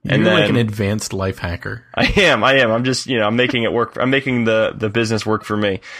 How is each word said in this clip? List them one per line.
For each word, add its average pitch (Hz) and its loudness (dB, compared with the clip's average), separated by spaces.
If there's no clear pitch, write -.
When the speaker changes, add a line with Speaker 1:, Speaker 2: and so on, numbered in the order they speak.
Speaker 1:
And 107 2
Speaker 2:
You're 110 4
like 104 4
Speaker 1:
then 104 0
Speaker 2:
an - -
advanced 107 -2
life 95 -4
hacker. 98 -8
Speaker 1:
I - 0
am. 156 4
I 135 4
am. 117 4
I'm 117 0
just, 131 -2
you 127 0
know, 104 2
I'm 110 0
making 123 0
it 92 0
work. 117 -2
I'm 127 0
making 131 0
the, 110 2
the 107 -4
business 110 0
work 107 -2
for 107 -4
me. 101 0